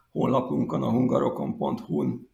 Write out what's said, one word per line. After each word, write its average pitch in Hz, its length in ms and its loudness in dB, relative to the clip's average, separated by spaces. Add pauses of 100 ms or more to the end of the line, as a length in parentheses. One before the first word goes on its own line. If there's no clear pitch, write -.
(120)
honlapunkon, 123 720 0
a 123 80 0
hungarokon 123 640 2
pont - 240 -4
hu-n - 540 -2